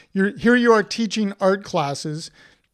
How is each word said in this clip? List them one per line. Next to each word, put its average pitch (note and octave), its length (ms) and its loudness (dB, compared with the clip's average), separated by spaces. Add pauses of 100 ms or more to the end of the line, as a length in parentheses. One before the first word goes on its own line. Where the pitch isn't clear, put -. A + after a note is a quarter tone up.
(140)
you're, G3 240 0
here A#3 180 4
you A#3+ 180 4
are G#3+ 100 4
teaching G#3+ 560 -4
art G3 240 0
classes D3+ 680 -6 (440)